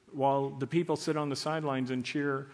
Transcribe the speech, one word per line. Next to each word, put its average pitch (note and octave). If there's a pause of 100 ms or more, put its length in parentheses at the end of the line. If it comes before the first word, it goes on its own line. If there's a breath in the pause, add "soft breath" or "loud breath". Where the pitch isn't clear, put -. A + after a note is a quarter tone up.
(100)
while C#3
the C#3
people D#3+
sit D3+
on D3+
the C#3
sidelines C#3+
and B2+
cheer C#3